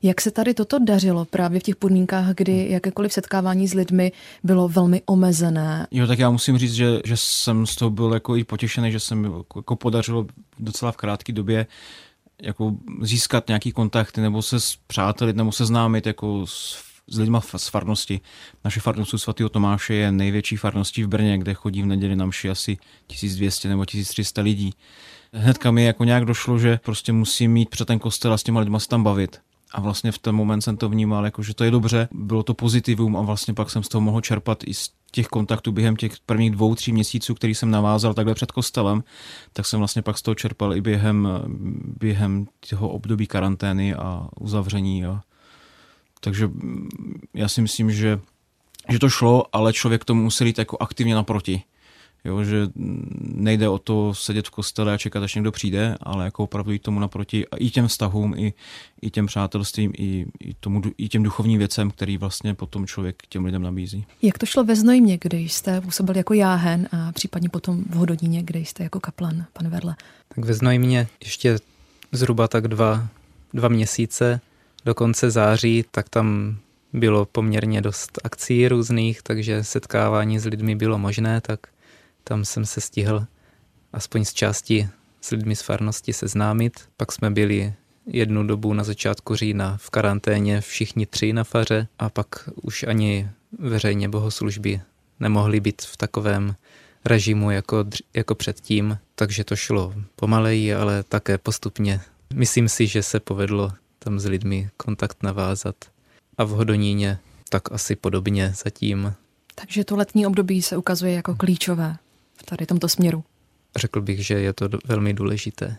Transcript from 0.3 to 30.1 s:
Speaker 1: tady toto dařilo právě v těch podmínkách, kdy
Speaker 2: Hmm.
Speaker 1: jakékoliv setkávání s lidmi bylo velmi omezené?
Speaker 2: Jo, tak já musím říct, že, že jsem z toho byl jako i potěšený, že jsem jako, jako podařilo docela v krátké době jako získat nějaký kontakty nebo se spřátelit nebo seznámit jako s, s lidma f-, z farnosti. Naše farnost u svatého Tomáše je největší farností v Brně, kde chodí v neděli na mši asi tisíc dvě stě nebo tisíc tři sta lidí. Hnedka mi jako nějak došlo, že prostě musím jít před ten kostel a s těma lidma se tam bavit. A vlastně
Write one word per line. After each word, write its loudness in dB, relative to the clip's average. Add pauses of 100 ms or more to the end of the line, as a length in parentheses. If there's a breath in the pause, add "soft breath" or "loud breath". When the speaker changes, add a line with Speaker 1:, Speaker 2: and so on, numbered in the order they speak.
Speaker 1:
tady 0
toto 0
dařilo 4
právě 0
v -18
těch -2
podmínkách, 2
kdy 2 (100)
Speaker 2:
Hmm. -2
Speaker 1:
jakékoliv 0
setkávání 0
s -2
lidmi 2 (300 loud breath)
bylo 6
velmi 4
omezené? 2
Speaker 2:
Jo, 2
tak 4
já 6
musím 4
říct, 2
že, 4
že 0
jsem 0
z -4
toho 2
byl 2
jako 0
i 2
potěšený, -2
že -2
jsem -2
jako, -6
jako -4
podařilo 0 (320)
docela -4
v -8
krátké -6
době 0 (760 loud breath)
jako -4 (260)
získat 0
nějaký 0
kontakty 0
nebo 2
se 0
spřátelit -2
nebo 0
seznámit 2
jako -4
s, -12 (240)
s -4
lidma 2
f-, -10
z -6
farnosti. -2 (440 loud breath)
Naše -2
farnost -2
u -2
svatého -2
Tomáše 0
je 2
největší 0
farností -2
v -2
Brně, 2
kde -2
chodí -4
v 0
neděli 0
na 0
mši -4
asi -4 (300 soft breath)
tisíc -6
dvě 0
stě -4
nebo 0
tisíc -6
tři -4
sta -4
lidí. 0 (600 loud breath)
Hnedka 4
mi 6
jako 4
nějak 4
došlo, 2
že 4
prostě -2
musím 4
jít 4
před -6
ten 2
kostel 0
a 4
s -2
těma 2
lidma 2
se -4
tam 2
bavit. 0 (340)
A -4
vlastně -2